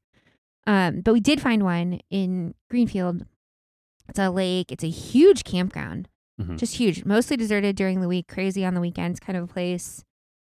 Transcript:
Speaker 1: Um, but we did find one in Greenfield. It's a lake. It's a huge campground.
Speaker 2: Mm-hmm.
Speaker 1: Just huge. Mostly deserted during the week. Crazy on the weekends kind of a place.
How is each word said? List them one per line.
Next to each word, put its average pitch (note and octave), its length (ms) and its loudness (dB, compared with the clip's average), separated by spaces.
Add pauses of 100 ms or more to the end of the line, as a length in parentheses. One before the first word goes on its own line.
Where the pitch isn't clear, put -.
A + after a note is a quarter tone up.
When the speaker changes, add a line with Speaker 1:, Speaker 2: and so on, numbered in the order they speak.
(640)
Speaker 1:
Um, F#3 360 2
but A3+ 120 4
we A#3+ 60 6
did C#4+ 220 2
find A3+ 220 2
one F3 360 -2 (100)
in F#3 460 -4 (140)
Greenfield. F#3+ 560 0 (840)
It's - 120 -6
a F#3+ 120 2
lake. F#3 400 -2
It's - 120 -8
a D#3+ 60 -4
huge C#4+ 540 6
campground. F3+ 640 -6 (340)
Speaker 2:
Mm-hmm. F2 160 -6
Speaker 1:
Just A#3 180 -4
huge. F#3+ 300 0
Mostly A#3 320 2
deserted G#3 380 0
during F#3+ 260 -2
the F3+ 60 -2
week. F3+ 200 -2
Crazy F#3+ 380 -4
on F3+ 80 -2
the F3+ 80 -2
weekends F3 380 -4
kind F#3+ 180 -6
of E3+ 60 -6
a F3 40 -8
place. F3+ 560 -6 (480)